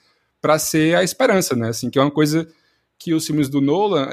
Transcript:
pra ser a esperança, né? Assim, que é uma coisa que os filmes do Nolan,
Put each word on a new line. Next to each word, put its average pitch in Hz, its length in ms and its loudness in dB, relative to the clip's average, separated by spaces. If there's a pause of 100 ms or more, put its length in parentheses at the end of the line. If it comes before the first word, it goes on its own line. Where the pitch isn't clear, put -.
(400)
pra 151 200 2
ser 160 360 0
a 180 80 2
esperança, 185 520 0
né? 113 140 -2
Assim, 117 200 -6
que 123 80 -6
é 135 60 4
uma 147 80 0
coisa 151 360 0 (500)
que 170 160 -6
os 160 140 -2
filmes 147 220 -2
do 143 100 -2
Nolan, 156 540 0